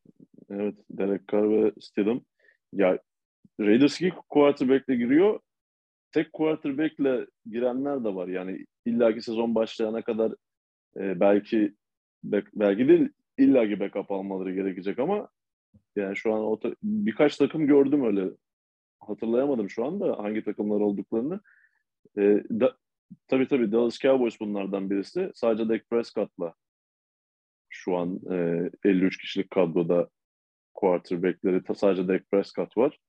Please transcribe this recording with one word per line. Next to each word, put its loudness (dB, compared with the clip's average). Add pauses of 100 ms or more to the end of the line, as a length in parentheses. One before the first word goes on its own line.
(500)
Evet, -4 (140)
Derek -4 (100)
Carr 2
ve 2
Stidham. -2 (520)
Ya 2 (600)
Raiders 4
iki 0 (160)
quarterback'le 2
giriyor. 2 (720)
Tek -2
quarterback'le -2 (180)
girenler -4
de -4
var. -6
Yani -8 (200)
illaki 2
sezon -2
başlayana -2
kadar, -2 (640)
e, -4
belki 2 (480)
back-, -2
belki 2
değil, 6 (280)
illaki 4
backup -6
almaları -6
gerekecek -4
ama -4 (680)
yani -4
şu -2
an 0
o -2
ta-, -6
birkaç 0
takım 0
gördüm 4
öyle. 0 (720)
Hatırlayamadım -4
şu -6
anda -4
hangi -6
takımlar -4
olduklarını. -4 (800)
E, 0 (280)
da-, 0 (500)
tabii, 0
tabii, 0
Dallas 0
Cowboys 2
bunlardan -6
birisi. -4
Sadece 0
Dak -4
Prescott'la -4 (1160)
şu -6
an, -4 (120)
e, -2 (160)
elli 4
üç 0
kişilik -8
kadroda 0 (640)
quarterback'leri -2
ta-, -6
sadece 0
Dak -2
Prescott -2
var. 0